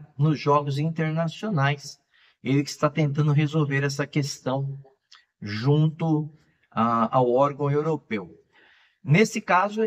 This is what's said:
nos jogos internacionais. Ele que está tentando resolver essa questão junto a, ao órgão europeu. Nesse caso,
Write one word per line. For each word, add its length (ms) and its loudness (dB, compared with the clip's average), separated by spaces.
nos 220 2
jogos 400 0
internacionais. 1200 -4
Ele 180 0
que 80 -10
está 180 -2
tentando 440 0
resolver 500 0
essa 240 -2
questão 720 -4
junto 880 0
a, 460 0
ao 160 4
órgão 360 2
europeu. 720 -4
Nesse 320 4
caso, 480 0